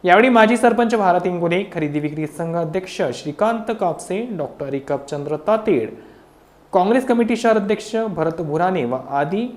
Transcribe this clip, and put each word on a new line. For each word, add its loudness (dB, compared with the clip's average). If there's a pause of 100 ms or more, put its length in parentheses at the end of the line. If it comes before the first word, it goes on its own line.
यावेळी 6
माजी 6
सरपंच 4
भारत 2
इंगोले, 0 (120)
खरेदी -2
विक्री -4
संघ -6
अध्यक्ष -6 (140)
श्रीकांत -2 (100)
कापसे, -4 (100)
डॉक्टर -8
रिकप -4
चंद्र -6
तातेड, 0 (800)
काँग्रेस 2
कमिटी 2
शहर 2
अध्यक्ष -2
भरत -2
भुराणे 0
व -2 (140)
आदी -2 (100)